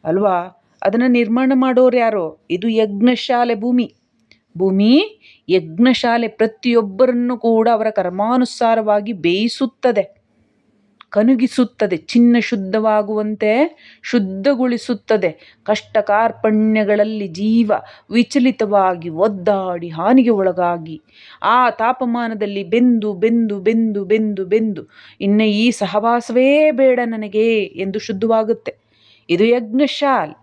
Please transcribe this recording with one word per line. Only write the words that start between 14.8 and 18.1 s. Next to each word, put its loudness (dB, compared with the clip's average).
ಕಷ್ಟ -4
ಕಾರ್ಪಣ್ಯಗಳಲ್ಲಿ 0
ಜೀವ 0